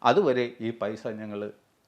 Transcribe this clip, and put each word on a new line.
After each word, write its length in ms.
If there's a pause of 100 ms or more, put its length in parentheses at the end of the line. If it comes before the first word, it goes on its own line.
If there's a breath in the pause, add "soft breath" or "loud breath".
അതുവരെ 580
ഈ 100
പൈസ 360
ഞങ്ങൾ 460 (360)